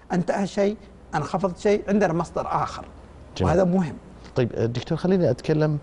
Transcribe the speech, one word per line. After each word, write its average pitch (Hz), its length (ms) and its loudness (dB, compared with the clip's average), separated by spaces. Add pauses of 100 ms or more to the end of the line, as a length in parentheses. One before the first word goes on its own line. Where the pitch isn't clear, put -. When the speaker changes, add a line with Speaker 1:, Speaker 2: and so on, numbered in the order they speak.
(140)
Speaker 1:
انتهى 180 340 0
شيء، 208 300 0 (380)
انخفض 170 420 -2
شيء، 208 300 2
عندنا 196 260 2
مصدر 160 340 -4
آخر. - 380 -4 (520)
Speaker 2:
جميل. 92 140 2
Speaker 1:
وهذا 185 120 4
مهم. 175 320 2 (400)
Speaker 2:
طيب، 127 140 2 (240)
دكتور، 135 240 -4
خليني 180 320 2
أتكلم، 151 540 2